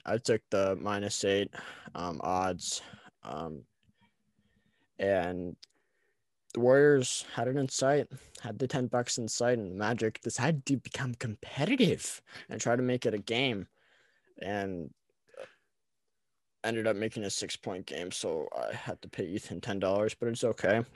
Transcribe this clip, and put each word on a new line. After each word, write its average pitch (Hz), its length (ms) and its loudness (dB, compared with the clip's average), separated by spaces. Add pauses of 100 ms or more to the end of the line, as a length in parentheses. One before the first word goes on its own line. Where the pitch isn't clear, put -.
I 107 120 0
took 110 320 2
the 98 300 4
minus 101 440 -2
eight, 98 280 4 (440)
um, 87 280 -6
odds, 92 580 -2 (420)
um, 76 400 -8 (1300)
and 90 580 0 (960)
the 117 60 -4
Warriors 135 640 6 (100)
had 120 120 0
it 131 100 0
in 135 120 0
sight, 135 380 2 (340)
had 107 160 -8
the 131 100 -2
ten 127 200 0
bucks 123 320 -2
in 113 80 -4
sight, 120 320 2
and 95 120 -4
the 92 40 -8
Magic 110 460 0
decided 131 440 0
to 139 120 2
become 127 360 -6
competitive 156 1080 0 (280)
and 110 100 -6
try 120 160 4
to 127 60 2
make 127 240 0
it 107 80 4
a 104 60 -2
game, 113 480 0 (720)
and 95 480 -4 (1700)
ended 113 240 0
up 107 80 4
making 110 280 -4
a 98 60 -2
six-point 95 560 -6
game. 85 260 -8
So 80 420 -4
I 57 200 -4
had - 300 -8
to - 40 -16
pay - 180 -6
Ethan 90 360 -6
ten 98 180 -4
dollars, 101 400 2
but 117 80 -2
it's 113 160 -2
okay. 101 400 4 (120)